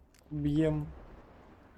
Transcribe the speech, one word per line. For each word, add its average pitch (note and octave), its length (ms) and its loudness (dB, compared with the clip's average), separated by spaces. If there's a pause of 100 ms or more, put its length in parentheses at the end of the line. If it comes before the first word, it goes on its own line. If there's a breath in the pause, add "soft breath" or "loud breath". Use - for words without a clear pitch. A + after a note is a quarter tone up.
(320)
б'ємо. D3+ 540 2 (920)